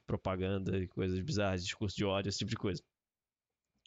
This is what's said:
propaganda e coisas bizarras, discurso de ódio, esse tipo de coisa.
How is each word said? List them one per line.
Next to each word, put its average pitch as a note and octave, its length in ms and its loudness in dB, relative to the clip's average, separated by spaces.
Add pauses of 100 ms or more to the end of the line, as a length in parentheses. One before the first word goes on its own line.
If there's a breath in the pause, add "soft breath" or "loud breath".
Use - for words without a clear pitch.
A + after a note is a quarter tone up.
propaganda F#2+ 720 0
e F2+ 80 0
coisas F#2 320 0
bizarras, F#2+ 440 0
discurso G2 320 -4
de G#2 80 0
ódio, G2 260 2
esse F#2+ 100 -2
tipo G2+ 100 -2
de A2+ 80 -2
coisa. F#2+ 240 -2 (1040)